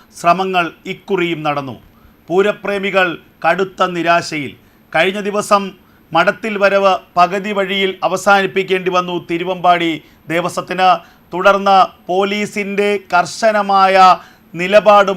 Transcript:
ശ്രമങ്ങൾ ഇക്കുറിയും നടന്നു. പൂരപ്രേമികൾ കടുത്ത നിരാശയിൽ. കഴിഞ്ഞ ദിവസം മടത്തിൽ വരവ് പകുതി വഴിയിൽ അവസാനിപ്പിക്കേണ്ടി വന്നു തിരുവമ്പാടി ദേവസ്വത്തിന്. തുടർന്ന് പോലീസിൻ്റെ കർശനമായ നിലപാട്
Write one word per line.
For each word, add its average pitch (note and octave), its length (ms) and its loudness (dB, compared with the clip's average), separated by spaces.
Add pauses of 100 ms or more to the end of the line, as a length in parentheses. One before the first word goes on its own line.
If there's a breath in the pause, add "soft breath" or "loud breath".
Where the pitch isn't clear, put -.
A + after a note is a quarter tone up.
(180 soft breath)
ശ്രമങ്ങൾ F3+ 460 0 (280)
ഇക്കുറിയും F3 540 -6
നടന്നു. C#3 300 -6 (520 soft breath)
പൂരപ്രേമികൾ G3 800 -2 (380)
കടുത്ത F3+ 520 -2
നിരാശയിൽ. E3 580 -2 (380 soft breath)
കഴിഞ്ഞ F#3+ 360 -2
ദിവസം G3+ 360 -2 (480 soft breath)
മടത്തിൽ G3 500 -2
വരവ് G3 320 2 (240)
പകുതി F#3+ 400 0
വഴിയിൽ F#3+ 340 -2 (160)
അവസാനിപ്പിക്കേണ്ടി F#3 880 0
വന്നു F3+ 220 -2 (120)
തിരുവമ്പാടി F3 640 0 (400 soft breath)
ദേവസ്വത്തിന്. F3 580 -2 (440 soft breath)
തുടർന്ന് G3 440 2 (300)
പോലീസിൻ്റെ G3+ 840 -4 (240)
കർശനമായ G3 840 2 (560 loud breath)
നിലപാട് G3 640 4